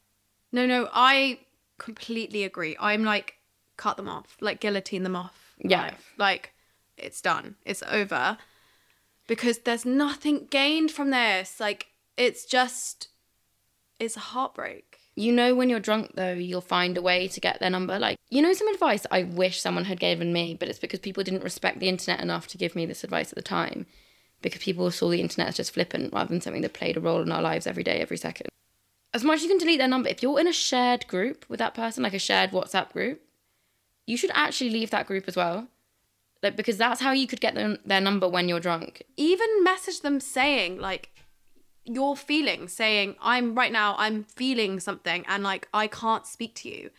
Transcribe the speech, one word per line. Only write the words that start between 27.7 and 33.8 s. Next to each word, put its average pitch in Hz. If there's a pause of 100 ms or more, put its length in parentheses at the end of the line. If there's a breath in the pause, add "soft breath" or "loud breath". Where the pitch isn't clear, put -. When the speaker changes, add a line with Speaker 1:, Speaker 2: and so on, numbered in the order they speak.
Speaker 2:
day, -
every -
second. - (640)
As 226
much 311
as 302
you 339
can 381
delete 330
their 262
number, 254
if -
you're 277
in 339
a 349
shared 247
group 196
with 226
that 226
person, 226
like 202
a 190
shared 190
WhatsApp 185
group, 254 (840)